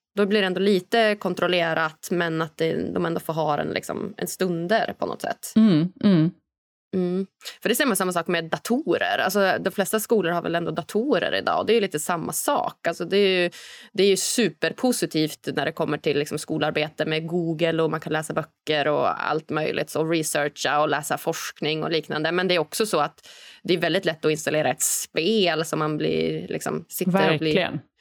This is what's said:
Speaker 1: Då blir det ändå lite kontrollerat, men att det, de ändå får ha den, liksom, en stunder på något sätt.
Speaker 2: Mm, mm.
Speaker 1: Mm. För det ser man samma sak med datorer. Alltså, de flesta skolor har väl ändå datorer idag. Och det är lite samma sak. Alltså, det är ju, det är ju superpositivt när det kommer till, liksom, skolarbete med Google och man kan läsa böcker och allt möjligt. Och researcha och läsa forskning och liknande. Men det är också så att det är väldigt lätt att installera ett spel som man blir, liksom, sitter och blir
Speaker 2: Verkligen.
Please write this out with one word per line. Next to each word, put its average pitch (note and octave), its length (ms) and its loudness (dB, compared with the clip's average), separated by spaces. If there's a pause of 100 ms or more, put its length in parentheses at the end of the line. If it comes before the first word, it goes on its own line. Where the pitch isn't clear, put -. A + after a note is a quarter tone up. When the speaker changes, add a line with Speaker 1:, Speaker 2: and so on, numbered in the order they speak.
(160)
Speaker 1:
Då G3+ 100 2
blir G3+ 160 2
det F#3+ 60 0
ändå F3+ 120 -2
lite G#3 560 2
kontrollerat, E3+ 960 0
men E3+ 300 0
att D#3+ 160 -8
det, E3 360 -2
de F3+ 120 -2
ändå E3 140 -4
får - 140 -6
ha D3+ 240 -2
den, D#3 100 -4
liksom, - 500 -6
en F3+ 100 -4
stunder F3+ 720 -2
på - 60 -20
något - 160 -10
sätt. - 340 -8
Speaker 2:
Mm, F#3 380 6 (100)
mm. F3 280 6 (640)
Speaker 1:
Mm. F#3 320 -2 (340)
För - 80 0
det B3 60 2
ser D4 100 2
man A3 100 4
samma F#3 160 0
sak E3+ 160 -2
med E3+ 180 0
datorer. E3 720 0
Alltså, F#3+ 420 2
de F3 120 -2
flesta G3+ 280 0
skolor G3 320 2
har E3+ 100 0
väl E3 140 -2
ändå E3+ 160 -2
datorer F3+ 640 0
idag. F2 240 0
Och - 60 -2
det G#3+ 80 2
är A#3 80 4
lite F#3+ 180 -2
samma E3 340 -4
sak. - 540 -2
Alltså, E3+ 180 -4
det F#3 120 0
är F#3+ 260 4
ju, E3+ 60 0 (440)
det F#3 100 2
är G3+ 40 6
ju F#3+ 100 6
superpositivt E3 1400 0
när D3 100 0
det D#3 60 -2
kommer D3+ 260 -2
till, D3 220 0
liksom, D3 180 -4
skolarbete D#3 680 -2
med D#3+ 220 -2
Google E3 560 0
och D#3+ 80 0
man D#3+ 80 -2
kan D#3 140 -6
läsa D#3 200 -4
böcker D#3 540 -2
och C#3 420 2
allt D#3 200 -2
möjligt. D#3 460 -2
Och D#3 140 0
researcha D3 720 0
och D3+ 80 2
läsa D3 280 -2
forskning D#3 640 -4
och D#3 80 -4
liknande. D#3 400 -2
Men F3+ 160 2
det F3+ 80 2
är E3+ 40 4
också F#3 260 -2
så F#3+ 140 0
att - 280 -4 (360)
det E3 100 0
är F3 40 2
väldigt E3 280 0
lätt D#3 200 -2
att D#3 60 4
installera D3+ 380 0
ett - 120 -4
spel E3 840 0
som D#3 140 -4
man D3+ 180 0
blir, D#3+ 500 -2
liksom, - 420 -6
sitter F3+ 220 -2
och F#3+ 80 4
blir F3 100 4
Speaker 2:
Verkligen. D#3+ 500 0 (220)